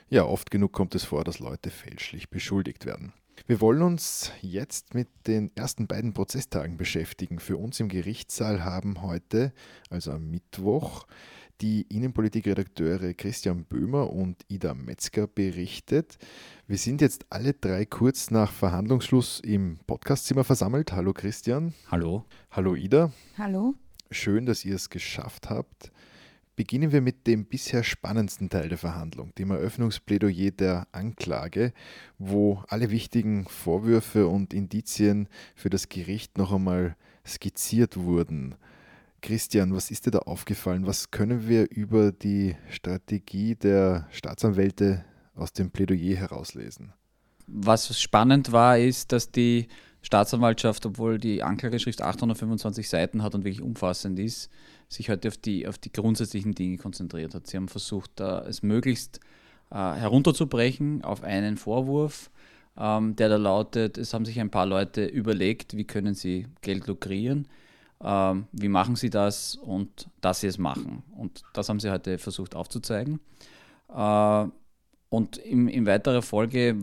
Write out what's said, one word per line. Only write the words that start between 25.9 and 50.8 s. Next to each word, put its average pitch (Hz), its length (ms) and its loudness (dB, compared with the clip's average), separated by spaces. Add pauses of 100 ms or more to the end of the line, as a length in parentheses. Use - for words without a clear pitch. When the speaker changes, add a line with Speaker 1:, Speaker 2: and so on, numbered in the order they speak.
Speaker 1:
Beginnen 151 340 0
wir 143 100 6
mit 127 260 0
dem 110 180 4
bisher - 360 -2
spannendsten 101 680 -2
Teil 82 200 -2
der 85 80 -4
Verhandlung, 80 580 -8
dem 95 160 -4
Eröffnungsplädoyer 98 1000 0
der 92 400 0
Anklage, 95 840 -2 (460)
wo 98 480 2
alle 110 240 -2
wichtigen 107 540 0
Vorwürfe 107 840 2
und 95 260 0
Indizien 104 760 0 (280)
für - 160 -4
das 92 180 -2
Gericht 92 480 -8
noch 95 140 0
einmal 90 460 0 (280)
skizziert - 720 0
wurden. 85 580 0 (640)
Christian, 104 520 2
was 92 160 -2
ist - 160 -8
dir 120 60 2
da 104 80 4
aufgefallen? 92 640 -4
Was - 240 -4
können 110 380 0
wir 113 240 4
über 107 400 4
die 98 440 0 (140)
Strategie 98 840 -4
der 95 560 4
Staatsanwälte 98 920 2 (280)
aus - 200 -8
dem 92 180 -2
Plädoyer 92 460 2
herauslesen? 92 720 -10 (560)
Speaker 2:
Was 110 520 2
spannend 127 520 6
war, 117 260 8
ist, 120 360 2
dass 120 180 0
die 120 360 2 (360)
Staatsanwaltschaft, 113 800 4